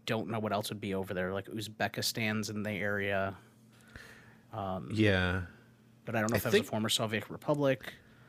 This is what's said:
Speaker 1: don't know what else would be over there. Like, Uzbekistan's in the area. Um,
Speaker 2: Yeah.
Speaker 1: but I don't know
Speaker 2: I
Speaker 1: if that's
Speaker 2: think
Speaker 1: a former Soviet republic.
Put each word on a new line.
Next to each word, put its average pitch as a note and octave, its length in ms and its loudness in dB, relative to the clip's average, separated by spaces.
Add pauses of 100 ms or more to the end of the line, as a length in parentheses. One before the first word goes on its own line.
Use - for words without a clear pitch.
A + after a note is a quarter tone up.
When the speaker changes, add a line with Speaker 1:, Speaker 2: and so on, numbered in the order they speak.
Speaker 1:
don't A2 240 0
know A2+ 100 -2
what G#2 140 0
else G#2+ 160 0
would G#2 120 -8
be G2 120 -2
over F#2+ 200 -2
there. F#2 200 0
Like, G2 140 -4
Uzbekistan's G#2+ 1000 -2
in G#2 140 -4
the G#2+ 80 -2
area. G2 640 0 (1200)
Um, F#2+ 400 -4
Speaker 2:
Yeah. F#2+ 480 4 (640)
Speaker 1:
but A2+ 100 -4
I A2 60 2
don't A2 100 4
know A#2 40 4
Speaker 2:
I - 20 4
Speaker 1:
if G2 60 0
that's A#2+ 100 2
Speaker 2:
think G#3+ 120 4
Speaker 1:
a - 40 -14
former A2 200 0
Soviet A2 400 0
republic. C#3 640 0 (360)